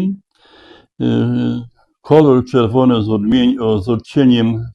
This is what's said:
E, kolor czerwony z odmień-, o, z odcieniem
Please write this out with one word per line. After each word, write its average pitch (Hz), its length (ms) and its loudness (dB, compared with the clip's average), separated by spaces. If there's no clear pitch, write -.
E, 123 60 -4
kolor 143 420 4
czerwony 123 580 0
z 104 60 -4
odmień-, 123 520 0
o, 110 180 0
z 98 100 -8
odcieniem 117 760 0